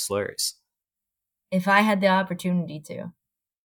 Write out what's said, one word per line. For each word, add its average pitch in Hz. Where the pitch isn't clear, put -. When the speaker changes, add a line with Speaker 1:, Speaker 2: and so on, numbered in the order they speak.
Speaker 1:
slurs. -
Speaker 2:
If 185
I 202
had 208
the 196
opportunity 180
to. -